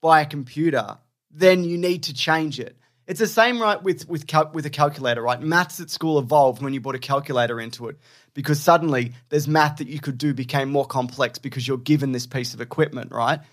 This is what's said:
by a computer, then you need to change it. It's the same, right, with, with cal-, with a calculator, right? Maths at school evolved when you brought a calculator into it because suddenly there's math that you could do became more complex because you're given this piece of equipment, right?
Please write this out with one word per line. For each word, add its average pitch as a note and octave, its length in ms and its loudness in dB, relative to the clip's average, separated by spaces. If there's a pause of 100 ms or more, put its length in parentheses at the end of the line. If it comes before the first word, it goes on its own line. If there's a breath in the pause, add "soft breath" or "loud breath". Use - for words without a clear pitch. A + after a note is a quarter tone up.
by D#3+ 180 6
a D3+ 60 2
computer, C#3 720 -2 (340)
then F3+ 320 6
you E3+ 140 -2
need F3+ 260 -2
to D3+ 100 -8
change D#3 460 0
it. G#2+ 160 -12 (320)
It's F#3+ 140 -6
the A3 60 4
same, A#3 340 2
right, G#3+ 200 0
with, F#3 280 -2
with D#3+ 180 -8
cal-, D#3 260 2
with D3+ 120 -6
a D3+ 40 -6
calculator, C3+ 520 0
right? A#2+ 180 -2
Maths E3 400 0
at E3 100 -14
school D#3 300 0
evolved C3 420 4
when C3+ 120 -4
you C3+ 80 -6
brought C3 140 -6
a B2+ 40 -10
calculator B2 640 -2
into A#2 260 -12
it D3 100 -12 (360 soft breath)
because D3 260 -2
suddenly D3 540 2 (160 loud breath)
there's D3 180 0
math D3+ 300 2
that C#3 100 -8
you D3 140 -10
could C3+ 160 -6
do D3 160 -2
became C3+ 380 -2
more C#3 140 2
complex B2 540 -4
because - 260 -8
you're C3 120 -2
given C#3+ 340 0
this A#2+ 160 -6
piece B2 260 -6
of A2+ 60 -16
equipment, B2 540 -4
right? A#2+ 260 -2 (140)